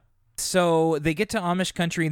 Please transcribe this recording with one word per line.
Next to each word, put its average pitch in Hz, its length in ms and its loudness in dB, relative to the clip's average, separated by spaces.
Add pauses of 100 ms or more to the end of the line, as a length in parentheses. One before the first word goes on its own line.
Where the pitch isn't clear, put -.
(380)
So 165 640 2
they 156 140 0
get 202 160 -2
to 226 100 -4
Amish 180 360 -2
country, 170 360 -2